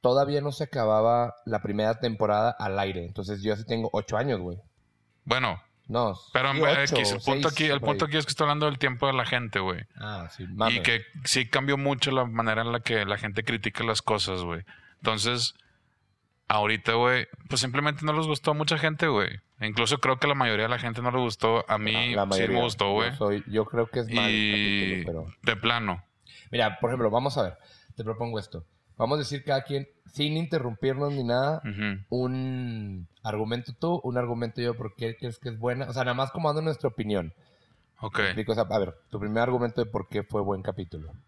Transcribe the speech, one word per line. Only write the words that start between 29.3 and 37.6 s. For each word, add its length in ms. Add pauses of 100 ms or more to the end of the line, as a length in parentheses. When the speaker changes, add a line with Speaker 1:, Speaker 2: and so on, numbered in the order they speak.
Speaker 1:
cada 180
quien, 240 (240)
sin 240
interrumpirnos 760
ni 100
nada, 400
Speaker 2:
Ujú. 460
Speaker 1:
un 960 (160)
argumento 560
tú, 240
un 140
argumento 440
yo, 140
¿por 200
qué 200
crees 240
que 100
es 100
buena? 300
O 40
sea, 100
nada 120
más 160
como 180
dando 140
nuestra 260
opinión. 440 (680)